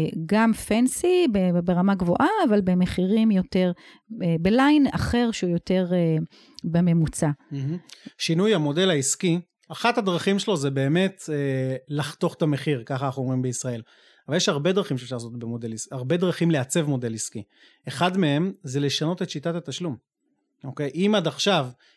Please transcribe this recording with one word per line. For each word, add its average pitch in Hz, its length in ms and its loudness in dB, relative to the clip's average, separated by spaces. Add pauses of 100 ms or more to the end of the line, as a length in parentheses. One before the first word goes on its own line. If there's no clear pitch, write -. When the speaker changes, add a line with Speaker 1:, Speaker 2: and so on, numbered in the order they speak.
(260)
Speaker 1:
גם 214 280 4
פנסי 320 800 2
ב-, 185 280 2
ברמה 180 360 2
גבוהה, 185 320 2 (220)
אבל 208 120 4
במחירים 185 720 2
יותר, 185 400 0 (520)
אה, 170 160 2
בליין 269 520 4
אחר 240 400 0
שהוא 180 200 -2
יותר, 185 420 0
אה, 165 220 2 (480)
בממוצע. 170 640 2 (220)
Speaker 2:
מהמם. 143 260 -4 (400)
שינוי 190 380 2
המודל 156 340 2
העסקי, 165 500 0 (300)
אחת 233 280 0
הדרכים 196 420 0
שלו 196 180 0
זה 143 120 0
באמת, 156 520 0 (120)
אה, 131 420 -2 (120)
לחתוך 147 460 -4
את - 80 -6
המחיר, 143 440 0
ככה 135 200 -4
אנחנו 135 180 -4
אומרים 127 180 -2
בישראל. 123 400 -6 (460)
אבל 143 100 0
יש 185 120 0
הרבה 151 220 0
דרכים 180 260 -2
שאפשר 123 180 -10
לעשות 117 240 -10
במודל 117 340 -8
עס-, 107 200 -12
הרבה 131 240 -2
דרכים 175 340 0
לעצב 147 360 0
מודל 123 260 -2
עסקי. 110 300 -10 (440)
אחד 190 300 0
מהם 165 340 2 (120)
זה 139 160 -4
לשנות 151 420 -2
את 180 80 -6
שיטת 165 260 -6
התשלום. 170 400 -8 (680)
אוקיי? 135 320 -6
אם 196 220 2
עד 165 100 0
עכשיו 151 400 0 (300)